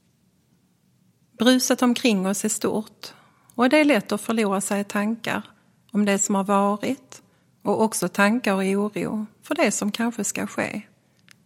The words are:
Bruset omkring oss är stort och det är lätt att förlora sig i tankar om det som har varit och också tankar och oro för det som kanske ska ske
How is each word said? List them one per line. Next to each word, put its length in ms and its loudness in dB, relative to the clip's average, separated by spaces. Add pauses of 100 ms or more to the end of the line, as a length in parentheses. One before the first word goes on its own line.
(1400)
Bruset 440 4
omkring 460 2
oss 180 -2
är 40 -2
stort 640 -4 (420)
och 140 2
det 80 4
är 80 6
lätt 260 2
att 100 -2
förlora 400 0
sig 200 -2
i 20 -4
tankar 600 -4 (480)
om 140 0
det 140 2
som 160 0
har 80 0
varit 800 -2 (400)
och 220 0
också 240 0
tankar 460 0
och 100 0
oro 640 -2 (160)
för 140 -6
det 160 2
som 200 -2
kanske 320 -4
ska 240 -6
ske 340 -6 (640)